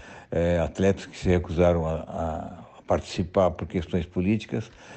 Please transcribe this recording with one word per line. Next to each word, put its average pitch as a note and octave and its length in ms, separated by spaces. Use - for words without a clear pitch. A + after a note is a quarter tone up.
eh, E2+ 300
atletas F#2+ 480
que - 100
se - 100
recusaram F2 600
a, D#2+ 80
a - 880
participar F2+ 640
por E2 180
questões F2 380
políticas, A2 640